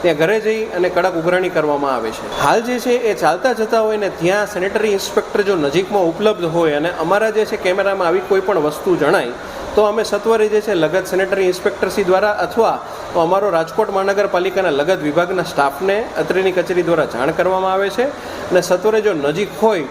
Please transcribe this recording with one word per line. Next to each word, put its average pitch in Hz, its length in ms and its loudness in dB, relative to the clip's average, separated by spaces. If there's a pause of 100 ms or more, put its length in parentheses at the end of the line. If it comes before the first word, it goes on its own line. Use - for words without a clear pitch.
ત્યાં 156 180 2
ઘરે 190 240 2
જઈ 220 160 0 (160)
અને 180 180 2
કડક 175 280 0
ઉઘરાણી 180 340 0
કરવામાં 147 380 0
આવે 113 220 -4
છે. - 80 -10 (180)
હાલ 170 260 4
જે 247 160 -2
છે 247 100 2 (140)
એ 196 140 0
ચાલતા 180 400 0
જતા 220 240 0
હોય 214 180 0
ને 185 60 -2 (100)
ત્યાં 196 340 0
સેનેટરી 202 440 0
ઇન્સ્પેક્ટર - 500 -2
જો 196 60 2 (100)
નજીકમાં 185 480 2
ઉપલબ્ધ 185 420 0
હોય 156 260 2
અને 165 80 0 (140)
અમારા 208 340 2
જે 214 140 0
છે 220 160 -6
કેમેરામાં 190 400 0
આવી 190 240 0
કોઈ 190 160 2
પણ 160 220 0
વસ્તુ 170 340 -2
જણાય 143 500 0 (220)
તો 214 160 6
અમે 220 180 0
સત્વરે 214 440 2
જે 214 120 4
છે 214 80 0 (100)
લગત 175 300 0
સેનેટરી 190 380 0
ઇન્સ્પેક્ટરશ્રી 190 580 -2
દ્વારા 196 260 2 (100)
અથવા 170 320 0 (360)
તો 175 140 0
અમારો 196 280 2
રાજકોટ 165 400 0
મહાનગરપાલિકાના 190 840 0
લગત 170 280 0
વિભાગના 175 440 0
સ્ટાફને 165 460 0 (240)
અત્રેની 185 360 0
કચેરી 175 320 0
દ્વારા 156 240 0
જાણ 127 260 -2
કરવામાં 185 340 0
આવે 196 220 0
છે 240 100 0 (460)
અને 180 100 4
સત્વરે 185 460 2
જો 208 60 2
નજીક 156 480 -2
હોય 202 300 2